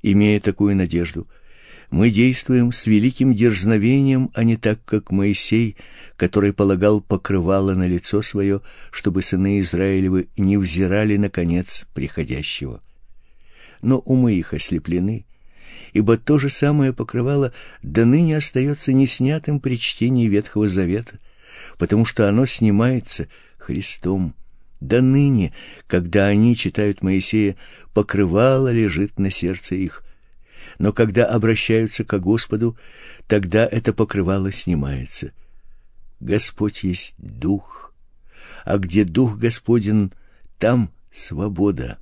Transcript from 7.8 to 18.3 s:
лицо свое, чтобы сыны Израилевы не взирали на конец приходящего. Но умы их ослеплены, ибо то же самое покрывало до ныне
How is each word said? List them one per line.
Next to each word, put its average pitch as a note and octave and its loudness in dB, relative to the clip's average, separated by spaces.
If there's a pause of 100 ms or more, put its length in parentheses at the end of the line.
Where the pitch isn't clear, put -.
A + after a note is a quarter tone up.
лицо F2+ -2
свое, G2 -2 (300)
чтобы F#2 -4
сыны G2 0
Израилевы F#2+ 0 (100)
не G2 2
взирали G2 0
на G2+ 0
конец F2 -4
приходящего. - -8 (1000)
Но C3 2
умы B2+ 2
их F2 -2
ослеплены, F2+ -4 (680)
ибо A2 4
то D3 0
же C#3 0
самое C#3+ 0
покрывало B2+ -4 (280)
до A2 2
ныне D#3 4